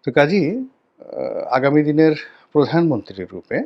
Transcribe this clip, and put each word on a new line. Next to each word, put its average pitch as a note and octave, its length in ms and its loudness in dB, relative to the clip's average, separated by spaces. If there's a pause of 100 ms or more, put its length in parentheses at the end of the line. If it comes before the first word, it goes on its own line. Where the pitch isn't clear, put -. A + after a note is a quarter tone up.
তো C3 100 -6
কাজী, D#3+ 460 2
আহ, C4 60 -8 (840)
আগামী C#3 320 2
দিনের D3+ 340 2 (360)
প্রধানমন্ত্রীর C3+ 760 0
রূপে A2+ 380 -8